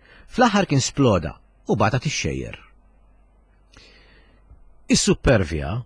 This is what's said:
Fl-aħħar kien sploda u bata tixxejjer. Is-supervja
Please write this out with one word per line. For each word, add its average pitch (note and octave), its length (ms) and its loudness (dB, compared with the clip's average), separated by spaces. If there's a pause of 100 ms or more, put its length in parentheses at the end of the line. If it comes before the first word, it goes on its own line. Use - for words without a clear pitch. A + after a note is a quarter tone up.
(320)
Fl-aħħar G#3 380 2
kien C#3 120 2
sploda G2 540 0 (320)
u G#2+ 100 0
bata A2 240 0
tixxejjer. C2+ 560 -6 (2250)
Is-supervja F#2+ 840 0 (100)